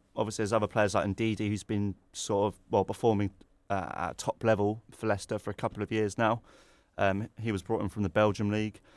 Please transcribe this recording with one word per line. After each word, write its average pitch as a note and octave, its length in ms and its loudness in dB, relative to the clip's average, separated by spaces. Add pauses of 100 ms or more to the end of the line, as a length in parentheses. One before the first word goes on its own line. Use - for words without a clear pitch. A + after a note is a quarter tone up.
(160)
obviously, A2 280 -2
there's G2 100 0
other G#2+ 140 4
players G#2 260 2
like F#2+ 120 2
Ndidi, G#2+ 420 -2
who's G2+ 160 -2
been G2+ 320 -2 (160)
sort G2+ 420 0
of, - 60 -20 (100)
well, G2+ 160 4
performing, G2+ 460 2 (380)
uh, G2 220 -4 (180)
at - 80 -12
top - 260 -6
level G#2+ 480 2
for - 160 -6
Leicester G#2 320 -2
for G#2+ 120 -8
a G2+ 40 -6
couple - 260 -4
of G2+ 100 -6
years G#2+ 260 0
now. A2+ 240 2 (560)
Um, G2 320 0 (100)
he A2+ 120 -2
was F#2+ 120 -2
brought A2 180 0
in G2+ 80 -2
from G#2 140 -2
the F#2+ 60 2
Belgium G#2+ 420 2
League. G#2+ 300 -2 (160)